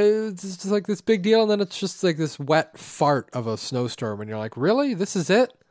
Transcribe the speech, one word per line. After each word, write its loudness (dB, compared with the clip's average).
it's -10
just -10
like 0
this -4
big 2
deal, 6
and 2
then 2
it's -4
just -6
like 2
this -2
wet 0
fart 0
of -4
a -2
snowstorm, -4
and -12
you're -8
like, -8
"Really? 0
This -4
is 0
it?" 4